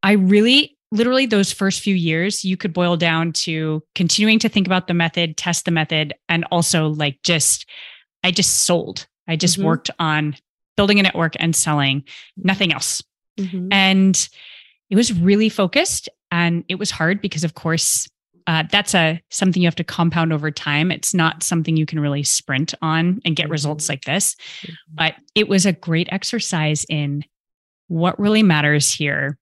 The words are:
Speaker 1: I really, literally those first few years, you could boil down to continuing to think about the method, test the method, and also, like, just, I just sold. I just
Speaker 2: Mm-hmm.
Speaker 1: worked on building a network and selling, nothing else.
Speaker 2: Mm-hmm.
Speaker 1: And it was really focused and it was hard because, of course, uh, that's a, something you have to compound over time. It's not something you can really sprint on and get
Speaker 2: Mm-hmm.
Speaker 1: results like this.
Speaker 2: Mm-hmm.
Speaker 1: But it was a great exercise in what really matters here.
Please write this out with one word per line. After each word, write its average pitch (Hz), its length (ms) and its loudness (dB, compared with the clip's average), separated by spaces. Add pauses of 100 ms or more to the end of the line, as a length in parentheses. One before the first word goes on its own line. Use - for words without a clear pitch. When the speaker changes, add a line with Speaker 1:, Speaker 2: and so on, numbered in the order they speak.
Speaker 1:
I 196 100 4
really, 214 640 4 (140)
literally 247 340 2
those 208 260 2
first 196 300 -2
few 202 140 0
years, 170 500 -2
you 190 120 -2
could 175 160 -6
boil 175 240 0
down 165 360 0
to 156 480 -4 (140)
continuing 208 440 2
to 220 100 0
think 196 180 0
about 185 200 0
the 180 60 -2
method, 170 440 -2
test - 280 -4
the 180 60 -2
method, 156 420 -2 (160)
and 165 220 0
also, 165 380 0
like, 151 340 -4
just, - 440 0 (560)
I 180 80 2
just - 300 0
sold. - 460 -2 (200)
I 165 100 -4
just 185 200 0
Speaker 2:
Mm-hmm. 196 100 -2
Speaker 1:
worked - 300 -2
on 151 380 -2 (420)
building 202 220 4
a 202 40 4
network 165 360 0
and 165 160 2
selling, 143 480 0 (340)
nothing 190 360 0
else. - 280 -4 (380)
Speaker 2:
Mm-hmm. 185 320 -6
Speaker 1:
And 190 580 4 (600)
it 196 60 0
was 233 180 4
really 202 360 4
focused 220 600 -2 (220)
and 170 360 2
it 185 80 -6
was 202 160 -6
hard 180 300 -2
because, 156 220 -4
of 165 120 -4
course, - 520 -2 (400)
uh, 160 220 0
that's 202 240 0
a, 165 260 2 (120)
something 185 320 2
you 170 40 4
have 165 80 0
to 170 80 -4
compound 165 480 0
over 151 200 -2
time. 147 400 -2
It's - 240 -4
not 165 260 0
something 165 360 0
you 156 100 0
can 156 120 -4
really 147 220 -2
sprint 139 600 -2
on 170 440 0
and 160 100 0
get 160 100 -2
Speaker 2:
Mm-hmm. 151 80 -4
Speaker 1:
results 151 360 -4
like 139 160 -6
this. 165 300 -2 (260)
Speaker 2:
Mm-hmm. 165 120 -16 (200)
Speaker 1:
But 160 220 -2 (180)
it 208 140 2
was 190 180 2
a 196 80 2
great 165 380 -2
exercise 160 760 -4
in 147 360 -4 (640)
what 170 320 -2
really 214 240 4
matters 147 500 4
here. 143 480 -4